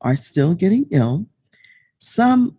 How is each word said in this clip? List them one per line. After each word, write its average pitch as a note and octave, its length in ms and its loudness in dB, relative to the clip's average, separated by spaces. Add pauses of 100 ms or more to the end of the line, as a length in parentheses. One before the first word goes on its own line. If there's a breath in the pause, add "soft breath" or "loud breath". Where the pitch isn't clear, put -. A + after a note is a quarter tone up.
are B2+ 160 0
still D3 380 -2
getting G#3 360 0
ill. C3 360 0 (720 soft breath)
Some B3 600 0